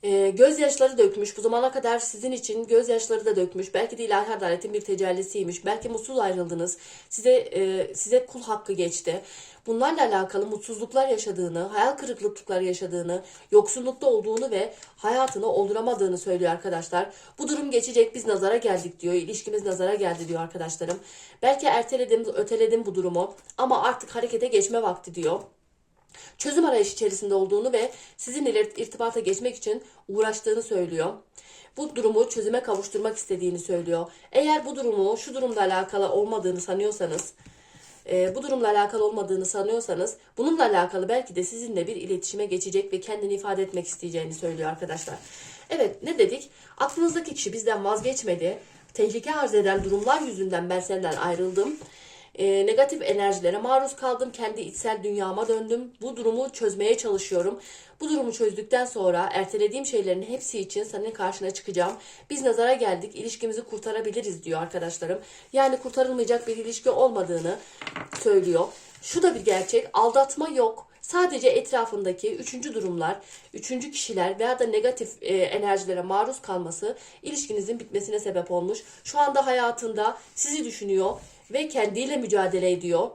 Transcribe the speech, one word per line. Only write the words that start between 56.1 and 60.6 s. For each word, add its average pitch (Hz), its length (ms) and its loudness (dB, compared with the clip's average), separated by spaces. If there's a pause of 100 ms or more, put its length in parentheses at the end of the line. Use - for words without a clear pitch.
durumu 240 360 -2
çözmeye 208 440 2
çalışıyorum. 196 640 -2 (400)
Bu 311 100 -4
durumu 262 220 0
çözdükten 226 520 0
sonra 185 480 2
ertelediğim 208 540 0
şeylerin 190 360 0
hepsi 233 360 -8
için 202 260 -4